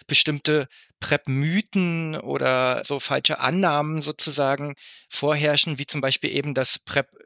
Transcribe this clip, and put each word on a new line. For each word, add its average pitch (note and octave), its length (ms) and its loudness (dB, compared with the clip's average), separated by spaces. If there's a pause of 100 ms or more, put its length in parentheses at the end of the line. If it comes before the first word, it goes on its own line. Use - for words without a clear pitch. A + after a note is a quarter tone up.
bestimmte D3 640 0 (320)
prep-Mythen E3 1160 0
oder B2+ 680 0
so C#3+ 140 -4
falsche C3+ 400 0
Annahmen D#3 640 0
sozusagen C#3+ 720 -2 (340)
vorherrschen, D3 680 2
wie C#3+ 80 -8
zum D3 140 -6
Beispiel - 300 0
eben, C#3 220 -2
dass C3 260 -2
prep - 280 -2 (180)